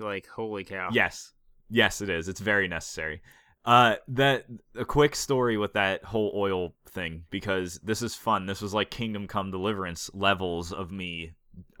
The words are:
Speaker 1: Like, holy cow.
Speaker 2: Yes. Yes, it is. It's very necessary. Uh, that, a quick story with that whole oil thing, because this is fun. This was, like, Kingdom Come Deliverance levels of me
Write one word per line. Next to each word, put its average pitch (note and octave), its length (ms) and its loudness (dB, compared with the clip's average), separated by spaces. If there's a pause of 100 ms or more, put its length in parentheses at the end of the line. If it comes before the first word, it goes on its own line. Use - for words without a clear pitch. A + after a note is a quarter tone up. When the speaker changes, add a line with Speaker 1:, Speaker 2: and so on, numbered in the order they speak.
Speaker 1:
Like, G2+ 260 -6
holy G#2+ 380 -8
cow. F#2+ 280 -6
Speaker 2:
Yes. G2+ 400 0 (380)
Yes, G#2+ 300 4
it G2+ 80 -4
is. E2+ 200 0
It's F#2+ 120 -6
very G2+ 260 2
necessary. D#2+ 560 -6 (420)
Uh, A#2+ 320 8 (120)
that, C3+ 380 2 (300)
a A#2 80 -4
quick D3 320 4
story B2 420 2
with G#2 160 0
that G2 300 0
whole G#2+ 300 0
oil F#2+ 400 0 (120)
thing, E2 440 -8
because F#2+ 520 -2
this G#2 200 -2
is A#2 120 -4
fun. G2 320 0
This F#2+ 160 -4
was, G2 100 -4
like, G#2 180 0
Kingdom G#2+ 360 -6
Come G2 240 -4
Deliverance F#2 640 -4
levels F#2 580 0
of F2 200 -8
me E2+ 420 -8 (460)